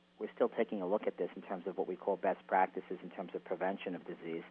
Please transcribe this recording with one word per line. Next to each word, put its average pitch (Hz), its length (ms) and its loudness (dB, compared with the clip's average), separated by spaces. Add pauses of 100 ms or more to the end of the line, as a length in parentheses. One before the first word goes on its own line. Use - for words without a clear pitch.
(180)
we're 107 160 -4
still 120 160 4
taking 110 320 0
a 90 40 0
look 101 200 2
at 98 100 0
this 90 180 0
in 95 60 -8
terms 92 260 -6
of 92 120 -2
what 95 100 0
we 90 80 -2
call 98 220 2
best 92 280 0
practices 92 560 2
in 90 60 -10
terms 87 260 -8
of 90 80 -6
prevention 92 520 -2
of 85 100 -8
disease. 82 460 -6